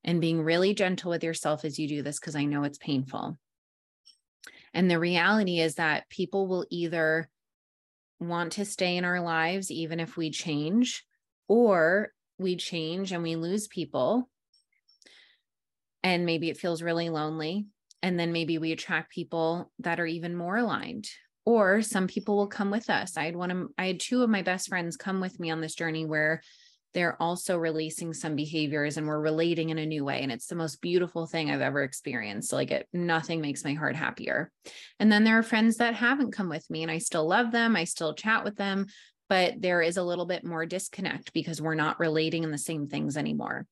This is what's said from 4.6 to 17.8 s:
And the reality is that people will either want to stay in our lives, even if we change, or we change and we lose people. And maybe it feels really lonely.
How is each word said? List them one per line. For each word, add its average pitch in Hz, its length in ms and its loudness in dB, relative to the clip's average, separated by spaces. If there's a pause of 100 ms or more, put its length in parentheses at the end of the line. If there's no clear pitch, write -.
And 180 160 4
the 170 80 4
reality 180 600 2
is 160 180 2
that 156 340 0
people 190 360 -2
will 180 240 -2
either 165 600 0 (880)
want 170 320 -2
to 202 140 -4
stay 180 320 0
in 180 80 0
our 180 160 0
lives, 170 480 0
even 165 300 -4
if 165 180 -6
we 160 120 -2
change, 160 760 0 (420)
or 196 640 6 (280)
we 185 140 0
change 175 560 -4
and 170 140 -2
we 165 100 0
lose 175 320 -2
people. 160 640 0 (1700)
And 175 200 4
maybe 165 260 0
it 143 60 -6
feels 170 260 -2
really 170 260 0
lonely. 160 580 -4 (340)